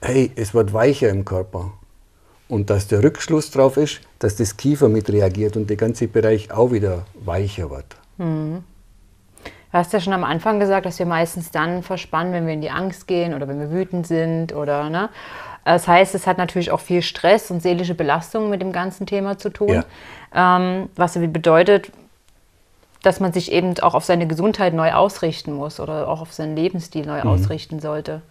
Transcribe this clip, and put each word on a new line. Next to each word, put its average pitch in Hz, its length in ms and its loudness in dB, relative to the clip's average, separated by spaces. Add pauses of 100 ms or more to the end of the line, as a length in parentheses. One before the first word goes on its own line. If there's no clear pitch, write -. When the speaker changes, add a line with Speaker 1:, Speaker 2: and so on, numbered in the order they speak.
Speaker 1:
hey, 127 340 2
es 104 180 -6
wird 104 200 2
weicher 120 360 2
im 98 160 0
Körper. 92 480 -6 (720)
Und 101 220 -2
dass 101 180 0
der 107 160 2
Rückschluss 151 480 2
drauf 135 260 4
ist, 147 240 0 (180)
dass 101 160 0
das 110 220 -2
Kiefer 143 320 2
mit 110 200 0
reagiert 104 460 2
und 107 140 -2
der 107 80 -2
ganze 113 300 0
Bereich 110 440 2
auch 123 200 4
wieder 98 420 -2
weicher 95 560 -6
wird. - 160 -12 (320)
Speaker 2:
Hm. 160 460 -4 (800)
Du - 340 -6
hast 175 160 0
ja 208 80 0
schon 190 100 -2
am 180 140 0
Anfang 165 340 0
gesagt, 196 260 2
dass 175 140 -6
wir 185 60 -2
meistens 170 440 -2
dann 170 320 -2
verspannen, 180 520 -4
wenn 170 120 -2
wir 160 80 -2
in 156 60 -4
die 151 100 -6
Angst 175 380 -6
gehen 170 260 -2
oder 143 140 -6
wenn 143 100 -8
wir 147 140 -6
wütend 180 340 -4
sind 165 480 0
oder, 147 360 -2
ne? 175 200 -2 (540)
Das 170 240 4
heißt, 185 260 6
es 190 140 -2
hat 180 100 2
natürlich 175 340 -2
auch 160 100 0
viel 175 200 0
Stress 196 500 2
und 170 120 -4
seelische 175 320 0
Belastung 165 540 -2
mit 196 120 -2
dem 190 120 -4
ganzen 185 320 -6
Thema 196 320 -4
zu - 120 -6
tun. - 200 0
Speaker 1:
Ja. 87 160 2 (720)
Speaker 2:
Ähm, 185 380 -2
was 175 160 2
bedeutet, 170 760 4 (1120)
dass 185 200 2
man 185 100 0
sich 175 220 -4
eben 175 260 0
auch - 140 2
auf - 100 0
seine 170 240 2
Gesundheit 175 460 0
neu 160 180 2
ausrichten 165 640 0
muss 143 260 -8
oder 151 300 -6
auch 160 100 -4
auf 165 140 -16
seinen 156 240 -6
Lebensstil 165 480 -4
neu 147 160 -6
Speaker 1:
Mhm. - 80 0
Speaker 2:
ausrichten 101 500 -2
sollte. 156 520 -8